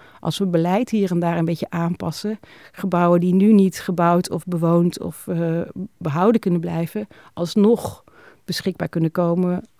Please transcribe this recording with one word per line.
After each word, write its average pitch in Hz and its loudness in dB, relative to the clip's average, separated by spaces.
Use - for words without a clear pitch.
als - -4
we 202 -2
beleid 180 0
hier 196 0
en 175 0
daar 170 0
een 165 0
beetje 165 -4
aanpassen, 170 -6
gebouwen 175 2
die 180 2
nu 202 6
niet 196 4
gebouwd 175 0
of - -6
bewoond 170 2
of, - -10
eh, 170 -2
behouden 175 2
kunnen 175 0
blijven, 170 -4
alsnog 208 0
beschikbaar 180 -6
kunnen 160 0
komen 180 0